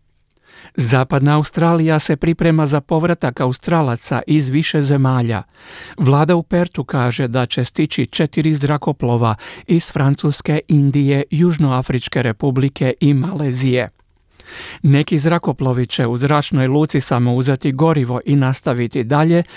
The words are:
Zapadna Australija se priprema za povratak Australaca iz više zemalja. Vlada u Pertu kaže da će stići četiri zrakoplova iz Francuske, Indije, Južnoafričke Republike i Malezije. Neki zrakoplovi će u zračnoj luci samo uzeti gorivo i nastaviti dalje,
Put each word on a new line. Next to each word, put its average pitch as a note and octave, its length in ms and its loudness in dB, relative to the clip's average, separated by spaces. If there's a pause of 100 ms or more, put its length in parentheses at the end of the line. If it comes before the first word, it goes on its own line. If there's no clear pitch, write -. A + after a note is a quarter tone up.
(760)
Zapadna C3+ 600 2
Australija D#3+ 640 0
se D3+ 160 -2
priprema D#3+ 500 0
za C#3+ 160 0
povratak D#3+ 580 -2
Australaca C3 880 -2
iz D3 220 2
više D3+ 320 0
zemalja. C3 600 0 (540)
Vlada D3+ 380 4
u E3+ 80 0
Pertu F3 400 -2
kaže B2 440 -2
da B2 180 0
će B2+ 180 -4
stići D3+ 420 -2
četiri D#3 500 0
zrakoplova C3+ 800 0 (320)
iz - 240 0
Francuske, D3 760 0
Indije, C#3 640 2
Južnoafričke C#3 880 0
Republike C3 800 0
i C#3+ 140 4
Malezije. C3 760 -2 (920)
Neki C#3+ 360 4
zrakoplovi C3+ 680 0
će B2 220 -2
u A#2+ 100 -2
zračnoj C3 500 0
luci D3 340 0
samo B2 320 0
uzeti C3 380 0
gorivo C3 540 0
i C#3 100 2
nastaviti C3 680 -2
dalje, D#3 400 2 (140)